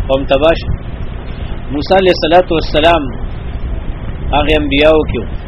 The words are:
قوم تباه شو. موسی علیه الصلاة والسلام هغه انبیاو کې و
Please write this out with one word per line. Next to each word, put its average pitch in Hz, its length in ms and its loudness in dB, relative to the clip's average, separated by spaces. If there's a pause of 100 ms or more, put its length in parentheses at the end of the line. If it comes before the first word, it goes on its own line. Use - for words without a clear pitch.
قوم 135 220 0
تباه 147 300 4
شو. - 100 -4 (1000)
موسی 147 280 0
علیه 180 160 4
الصلاة 170 400 4
والسلام 156 460 2 (1300)
هغه 147 260 2
انبیاو 147 400 4 (100)
کې 123 100 -2
و 185 40 -4 (240)